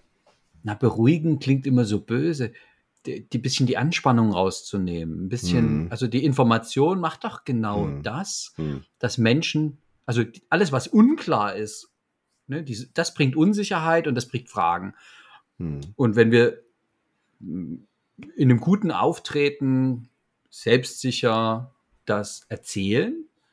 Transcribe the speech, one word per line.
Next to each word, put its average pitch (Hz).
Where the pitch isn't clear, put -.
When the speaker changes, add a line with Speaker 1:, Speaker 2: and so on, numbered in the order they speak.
Speaker 1:
na, 104
beruhigen 139
klingt 135
immer 127
so 104
böse, 139
die, -
die -
bisschen 127
die 120
Anspannung 120
rauszunehmen, 90
ein 92
bisschen, 87
Speaker 2:
Mhm. -
Speaker 1:
also 120
die 123
Information 135
macht 160
doch -
genau 110
Speaker 2:
Mhm. 71
Speaker 1:
das, -
Speaker 2:
Mhm. 73
Speaker 1:
dass -
Menschen, 147
also 120
die, -
alles, 170
was 131
unklar 170
ist, -
ne, 156
diese, 127
das 170
bringt 135
Unsicherheit 165
und 135
das 123
bringt -
Fragen. 90
Speaker 2:
Mhm. 76
Speaker 1:
Und 117
wenn 113
wir, 120
mm, 82
in 135
einem 117
guten 185
Auftreten 131
selbstsicher 117
das 104
erzählen 139